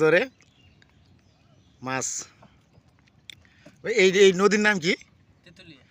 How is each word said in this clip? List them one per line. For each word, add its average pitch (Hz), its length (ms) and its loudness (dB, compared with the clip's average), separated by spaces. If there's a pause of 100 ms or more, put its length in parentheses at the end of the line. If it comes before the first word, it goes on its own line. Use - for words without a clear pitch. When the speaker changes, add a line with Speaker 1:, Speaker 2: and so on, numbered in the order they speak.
Speaker 1:
ধরে। 165 180 2 (1600)
মাছ, 127 240 -6 (1800)
ওই 196 120 -6
এই, 190 240 2
এই 196 180 6
নদীর 202 300 0
নাম 208 120 0
কি? 165 140 -4 (480)
Speaker 2:
তেতুলিয়া। - 500 -20